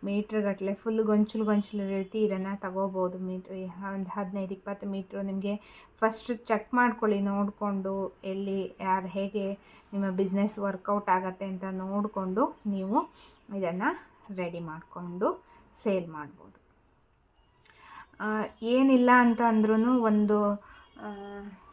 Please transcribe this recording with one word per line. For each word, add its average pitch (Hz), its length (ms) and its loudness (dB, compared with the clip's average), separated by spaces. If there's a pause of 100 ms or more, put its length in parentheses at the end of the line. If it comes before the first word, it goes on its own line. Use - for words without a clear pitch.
ಮೀಟರ್ 208 380 -2
ಗಟ್ಟಲೆ 196 320 -2
ಫುಲ್ 220 300 0
ಗೊಂಚಲು 214 420 2
ಗೊಂಚಲು 208 440 0
ರೀತಿ 196 320 -2
ಇದನ್ನ 190 340 0
ತಗೋಬೋದು. 190 640 -2
ಮೀಟರ್ 185 760 -8
ಒಂದು 190 160 -6
ಹದಿನೈದು 196 440 -6
ಇಪ್ಪತ್ತು 202 340 -10
ಮೀಟ್ರು 196 340 -6
ನಿಮಗೆ 196 340 -4 (440)
ಫಸ್ಟ್ 220 480 -2
ಚೆಕ್ 214 260 0
ಮಾಡ್ಕೊಳ್ಳಿ, 220 480 2
ನೋಡ್ಕೊಂಡು 196 1000 -2
ಎಲ್ಲಿ 196 560 -4
ಯಾರು 190 280 0
ಹೇಗೆ 196 460 -4 (400)
ನಿಮ್ಮ 196 160 0
ಬಿಸಿನೆಸ್ 196 500 0
ವರ್ಕೌಟ್ 202 500 -2
ಆಗತ್ತೆ 185 360 0
ಅಂತ 190 260 -6
ನೋಡ್ಕೊಂಡು 196 920 -2
ನೀವು 202 480 -2 (440)
ಇದನ್ನ 180 260 -2 (520)
ರೆಡಿ 170 240 -6
ಮಾಡ್ಕೊಂಡು 175 840 -6 (380)
ಸೇಲ್ 185 260 0
ಮಾಡ್ಬೋದು. 139 520 -16 (1600)
ಆ, 214 260 -2 (160)
ಏನಿಲ್ಲ 247 520 6
ಅಂತ 240 340 8
ಅಂದ್ರೂನು 220 540 4
ಒಂದು, 208 500 4
ಆ, - 580 -12 (640)